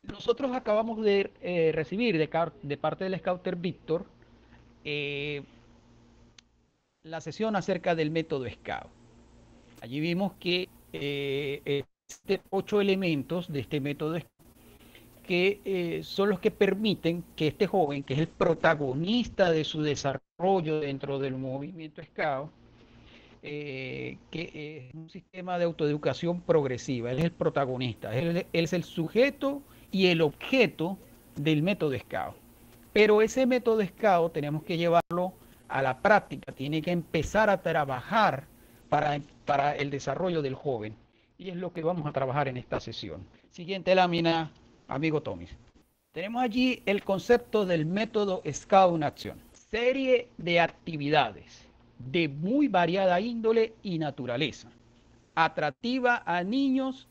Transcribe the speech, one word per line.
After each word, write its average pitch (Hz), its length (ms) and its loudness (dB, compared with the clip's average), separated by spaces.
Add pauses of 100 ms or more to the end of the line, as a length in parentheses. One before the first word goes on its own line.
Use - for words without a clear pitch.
Nosotros 240 500 -2
acabamos 220 500 0
de, 202 380 2
eh, 170 340 2
recibir 180 440 0
de 156 100 2
car-, 165 240 -2 (100)
de 143 140 -6
parte 156 280 -4
del 185 140 -4
Scouter 180 380 -4
Víctor, 175 480 -4 (800)
eh, 143 580 -6 (1600)
la 160 200 -12
sesión 214 340 -2
acerca 180 380 0
del 156 160 2
método 156 380 -2
Scout. - 420 -10 (920)
Allí 123 200 -8
vimos 175 340 -2
que, 180 340 -4 (240)
eh, 143 920 -4 (220)
existen - 440 -6
ocho 196 300 0
elementos 175 720 0
de 143 100 -2
este 139 200 -4
método 151 380 -4
Scout - 140 -10 (960)
que, 185 380 2
eh, 175 380 -2
son 196 260 0
los 196 100 2
que 214 120 2
permiten 190 760 2 (100)
que 156 140 2
este 185 180 0
joven, 143 360 0
que 139 120 -6
es 147 60 0
el 160 80 0
protagonista 165 1200 2
de 156 140 2
su 156 180 -4
desarrollo 156 1000 -2
dentro 139 380 -4
del 131 180 -4
movimiento 147 680 -10
Scout, 151 480 -4 (920)
eh, 135 760 -10 (120)
que 151 580 -10
es 123 60 -20
un 160 160 -16
sistema 180 480 -8
de 175 60 0
autoeducación 156 760 -2
progresiva. 127 720 0
Él 131 60 -2
es 165 80 2
el 170 60 0
protagonista, 127 840 -2
él, 170 360 0
él 165 120 2
es - 80 -2
el 175 120 0
sujeto 277 800 0 (300)
y 190 160 4
el 170 140 4
objeto 175 760 2 (380)
del 151 260 2
método 156 340 0
Scout. - 380 -8 (580)
Pero 214 300 6
ese 247 240 2
método 233 380 2
Scout 170 480 2
tenemos 147 320 -4
que 175 120 -4
llevarlo 170 580 0 (340)
a 135 140 -2
la 131 160 0
práctica, 196 540 0
tiene 151 300 -4
que 165 80 -4
empezar 175 580 0
a 196 140 2
trabajar 156 840 0 (420)
para, 147 320 0 (260)
para 143 300 2
el 143 140 -4
desarrollo 147 520 -2
del 131 120 -2
joven. 113 420 -6 (420)
Y 185 120 -12
es 175 60 -10
lo 180 160 -6
que 165 100 -8
vamos 165 240 -2
a 147 60 -6
trabajar 135 360 -2
en 127 80 -6
esta 123 240 -6
sesión. 98 440 -12 (260)
Siguiente 180 440 0
lámina, 165 560 2 (380)
amigo 151 340 -2
Tommy. 87 240 -8 (640)
Tenemos 214 300 -4
allí 247 440 2
el 196 180 0
concepto 214 600 2
del 170 220 2
método 202 560 -2 (100)
Scout 185 440 6
en 151 80 0
acción. - 360 -6 (120)
Serie 254 760 0 (100)
de 170 220 2
actividades 143 1080 0 (320)
de 147 300 0
muy 202 400 2
variada 180 520 4
índole 226 640 0
y 180 160 -4
naturaleza, 131 720 -4 (640)
atractiva 226 920 2
a 175 180 0
niños 262 640 0